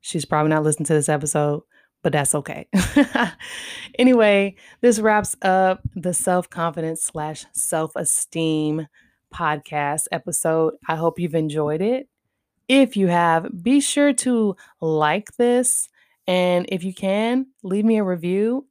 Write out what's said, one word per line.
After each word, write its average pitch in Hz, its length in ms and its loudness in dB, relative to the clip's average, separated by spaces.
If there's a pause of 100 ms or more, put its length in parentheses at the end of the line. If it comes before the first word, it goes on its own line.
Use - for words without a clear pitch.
She's - 240 -6
probably 156 260 2
not 156 120 2
listening 151 220 0
to 165 80 0
this 147 160 2
episode, 147 540 -2 (400)
but 170 100 0
that's 147 220 0
okay. - 380 -8
<laughs> 196 640 2 (600)
Anyway, 208 580 4 (240)
this 240 200 4
wraps 208 420 0
up 185 400 2 (120)
the 180 200 -4
self-confidence 170 880 -4
slash 156 500 -8
self-esteem 156 1400 -2 (460)
podcast 151 760 -4
episode. 160 680 -2 (120)
I 160 80 -2
hope 165 240 -2
you've 165 160 -4
enjoyed 156 460 -2
it. 254 260 -4 (600)
If 262 260 4
you 190 120 4
have, 170 540 2
be 269 200 4
sure 285 320 2
to 226 420 0 (240)
like 160 560 0
this. 247 540 0 (380)
And 180 420 2
if 180 160 -6
you 185 80 -6
can, 226 540 -2 (140)
leave 202 220 -2
me 220 140 2
a 208 80 0
review 190 640 -2